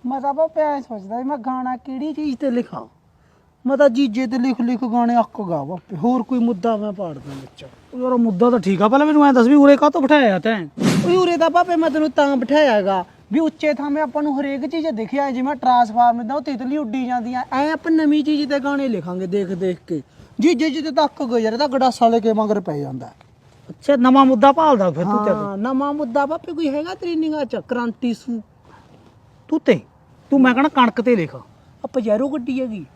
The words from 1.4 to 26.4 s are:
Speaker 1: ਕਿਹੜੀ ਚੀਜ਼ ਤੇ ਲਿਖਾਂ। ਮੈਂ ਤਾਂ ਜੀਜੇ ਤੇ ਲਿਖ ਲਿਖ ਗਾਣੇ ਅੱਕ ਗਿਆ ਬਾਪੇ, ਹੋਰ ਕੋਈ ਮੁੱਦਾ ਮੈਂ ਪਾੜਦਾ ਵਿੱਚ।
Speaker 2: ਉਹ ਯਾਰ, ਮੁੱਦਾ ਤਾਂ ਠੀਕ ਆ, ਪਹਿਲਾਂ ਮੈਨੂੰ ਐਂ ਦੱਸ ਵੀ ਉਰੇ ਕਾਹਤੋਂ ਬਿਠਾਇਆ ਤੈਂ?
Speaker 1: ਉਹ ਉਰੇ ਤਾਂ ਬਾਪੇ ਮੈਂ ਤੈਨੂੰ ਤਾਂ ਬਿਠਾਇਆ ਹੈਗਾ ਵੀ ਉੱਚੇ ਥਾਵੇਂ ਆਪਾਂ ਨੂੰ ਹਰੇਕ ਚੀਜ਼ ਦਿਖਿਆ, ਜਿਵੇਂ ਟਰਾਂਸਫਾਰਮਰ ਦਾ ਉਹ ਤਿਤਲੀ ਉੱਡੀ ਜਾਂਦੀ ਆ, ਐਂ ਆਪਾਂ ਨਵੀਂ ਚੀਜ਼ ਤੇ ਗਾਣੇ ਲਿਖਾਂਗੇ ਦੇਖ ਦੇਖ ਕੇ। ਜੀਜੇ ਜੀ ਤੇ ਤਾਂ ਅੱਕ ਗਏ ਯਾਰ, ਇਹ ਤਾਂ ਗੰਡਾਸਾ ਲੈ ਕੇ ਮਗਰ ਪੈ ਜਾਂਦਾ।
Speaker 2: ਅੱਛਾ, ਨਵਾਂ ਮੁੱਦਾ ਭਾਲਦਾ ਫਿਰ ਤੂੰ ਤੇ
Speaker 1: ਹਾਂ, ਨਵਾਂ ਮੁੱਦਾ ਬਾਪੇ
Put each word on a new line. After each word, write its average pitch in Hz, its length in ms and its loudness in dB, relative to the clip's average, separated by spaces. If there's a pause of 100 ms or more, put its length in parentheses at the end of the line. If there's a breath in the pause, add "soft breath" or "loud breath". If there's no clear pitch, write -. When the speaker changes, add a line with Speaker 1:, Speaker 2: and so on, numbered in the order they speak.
Speaker 1:
ਕਿਹੜੀ 269 380 -10
ਚੀਜ਼ 294 240 -6
ਤੇ 277 140 -2
ਲਿਖਾਂ। 175 340 -6 (800)
ਮੈਂ 262 120 0
ਤਾਂ 285 120 6
ਜੀਜੇ 247 380 0
ਤੇ 240 120 -4
ਲਿਖ 247 220 0
ਲਿਖ 240 220 -2
ਗਾਣੇ 240 360 0
ਅੱਕ - 220 -4
ਗਿਆ 165 220 -4
ਬਾਪੇ, 170 320 -12
ਹੋਰ 240 280 0
ਕੋਈ 254 160 -4
ਮੁੱਦਾ 226 380 -2
ਮੈਂ 208 140 -6
ਪਾੜਦਾ 151 400 -10 (100)
ਵਿੱਚ। - 240 -20 (280)
Speaker 2:
ਉਹ 247 60 -10
ਯਾਰ, 254 160 0
ਮੁੱਦਾ 233 340 2
ਤਾਂ 240 100 2
ਠੀਕ 185 220 0
ਆ, 208 60 6
ਪਹਿਲਾਂ 277 200 4
ਮੈਨੂੰ 294 180 4
ਐਂ 277 80 4
ਦੱਸ 240 140 4
ਵੀ 277 60 6
ਉਰੇ 285 240 8
ਕਾਹਤੋਂ 294 240 2
ਬਿਠਾਇਆ 254 380 4
ਤੈਂ? 202 280 -4 (380)
Speaker 1:
ਉਹ 349 120 2
ਉਰੇ 359 200 2
ਤਾਂ 320 120 2
ਬਾਪੇ 349 260 2
ਮੈਂ 320 140 0
ਤੈਨੂੰ 302 220 0
ਤਾਂ 277 260 2
ਬਿਠਾਇਆ 277 340 2
ਹੈਗਾ 196 340 0 (260 soft breath)
ਵੀ 254 80 0
ਉੱਚੇ 311 340 -2
ਥਾਵੇਂ 294 300 -4
ਆਪਾਂ 294 200 -4
ਨੂੰ 285 180 -2
ਹਰੇਕ 277 240 -6
ਚੀਜ਼ 320 220 -6
ਦਿਖਿਆ, 269 440 -4
ਜਿਵੇਂ 254 240 -4
ਟਰਾਂਸਫਾਰਮਰ 240 680 2
ਦਾ 254 120 -6
ਉਹ 302 60 -4
ਤਿਤਲੀ 262 360 -6
ਉੱਡੀ 254 280 -4
ਜਾਂਦੀ 247 280 -6
ਆ, 247 180 -6
ਐਂ 285 200 -2
ਆਪਾਂ 320 200 -4
ਨਵੀਂ 302 320 2
ਚੀਜ਼ 294 260 -2
ਤੇ 277 100 0
ਗਾਣੇ 277 280 -2
ਲਿਖਾਂਗੇ 185 400 -6
ਦੇਖ 196 200 -2
ਦੇਖ 180 300 -4 (100)
ਕੇ। 170 140 -6 (380 soft breath)
ਜੀਜੇ 302 300 2
ਜੀ 294 120 -4
ਤੇ 302 100 -6
ਤਾਂ 294 140 2
ਅੱਕ - 180 -6
ਗਏ 240 160 0
ਯਾਰ, 220 140 0
ਇਹ 233 40 -6
ਤਾਂ 294 100 0
ਗੰਡਾਸਾ 254 400 2
ਲੈ 233 120 2
ਕੇ 220 140 0
ਮਗਰ 208 260 0
ਪੈ 156 180 -8
ਜਾਂਦਾ। 135 320 -10 (600)
Speaker 2:
ਅੱਛਾ, 277 260 0
ਨਵਾਂ 262 300 6
ਮੁੱਦਾ 262 260 6
ਭਾਲਦਾ 269 400 4
ਫਿਰ 160 120 -4
ਤੂੰ 208 220 0
ਤੇ 202 60 2
Speaker 1:
ਹਾਂ, 202 260 -4
ਨਵਾਂ 269 360 -2
ਮੁੱਦਾ 285 320 -2
ਬਾਪੇ 330 260 -8